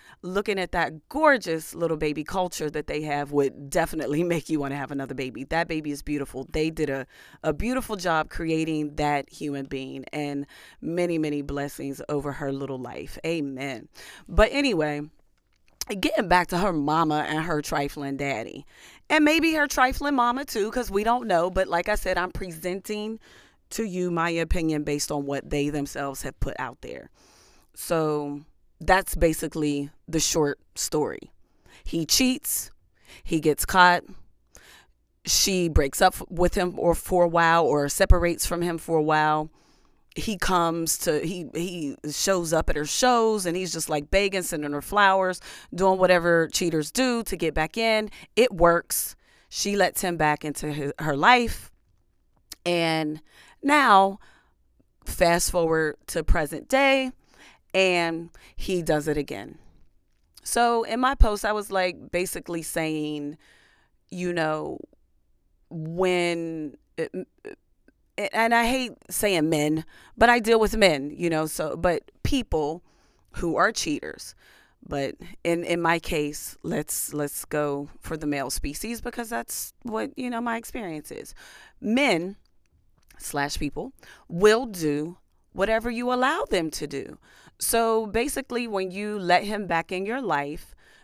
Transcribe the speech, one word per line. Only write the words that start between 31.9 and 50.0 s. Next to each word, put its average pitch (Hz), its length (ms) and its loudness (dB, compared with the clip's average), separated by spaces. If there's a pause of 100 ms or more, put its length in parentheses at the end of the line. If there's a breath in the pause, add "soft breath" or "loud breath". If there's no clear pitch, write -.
cheats, - 680 0 (520 loud breath)
he 165 160 0
gets 151 260 2
caught, 180 380 6 (1200 loud breath)
she 180 440 2
breaks 143 320 2
up 185 140 8
f-, - 140 -10
with 175 260 2
him 180 220 2
or 170 180 4
for 175 280 2
a 175 40 6
while 165 380 6
or 143 240 2
separates 175 560 6
from 175 160 -2
him 175 160 -2
for 165 200 -2
a 151 60 2
while. 156 460 2 (680 soft breath)
He 214 220 -4
comes 170 600 0
to, 156 200 0
he, 170 340 -6
he 170 420 -6 (160)
shows 175 400 0
up 160 180 2
at 156 60 4
her 151 100 -4
shows 220 600 2
and 170 100 -2
he's 180 160 -4
just, 160 180 -6
like, 151 200 -4
begging, 196 320 2
sending 151 300 -6
her 143 100 -6
flowers, 190 580 2 (340 loud breath)
doing 190 260 4
whatever 170 480 6
cheaters 160 440 0
do 247 320 2
to - 140 -6
get 165 160 -2
back 160 240 -2
in. 220 320 2 (260 loud breath)
It 247 180 6
works. 170 640 2 (340 soft breath)
She - 260 -2
lets 185 260 2